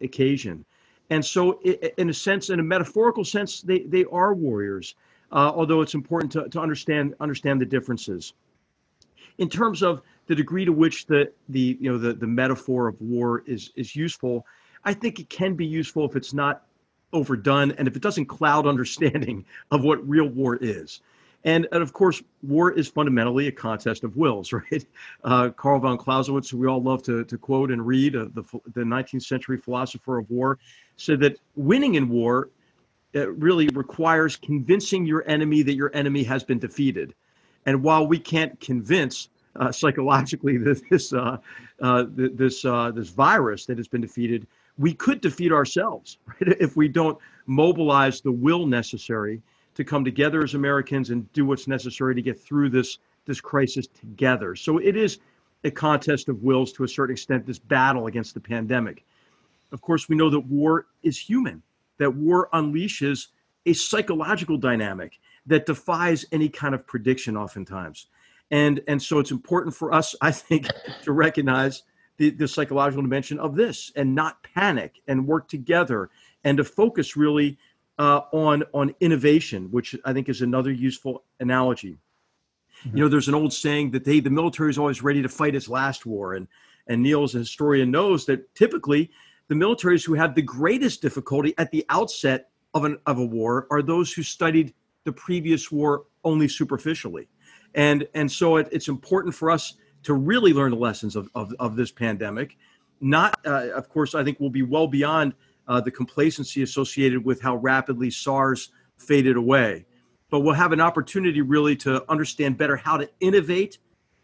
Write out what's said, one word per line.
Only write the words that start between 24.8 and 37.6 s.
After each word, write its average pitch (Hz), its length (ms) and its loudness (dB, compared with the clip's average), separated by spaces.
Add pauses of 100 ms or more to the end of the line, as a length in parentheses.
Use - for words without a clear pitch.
Uh, 123 260 2
Karl 139 300 0
von 127 160 0
Clausewitz, 131 540 -2
who 123 80 -8
we 127 80 0
all 131 160 0
love 131 220 -2
to, 117 200 -2
to 117 140 -12
quote 135 320 0
and 117 160 -2
read, 135 280 2
uh, 113 200 -4
the, 110 100 -10 (300)
the 120 100 -4
nineteenth 127 380 -4
century 127 340 -6
philosopher 127 640 -6
of 107 120 -8
war, 131 280 -2 (380)
said 147 240 0
that 143 180 4 (180)
winning 208 380 2
in 135 140 2
war, 120 420 0 (640)
uh, 139 160 -2
really 156 360 2
requires 160 680 0
convincing 175 680 0
your 156 240 -2
enemy 151 340 2
that 139 120 2
your 139 200 -2
enemy 143 280 0
has 127 220 -2
been 123 140 0
defeated. 120 560 -4 (520)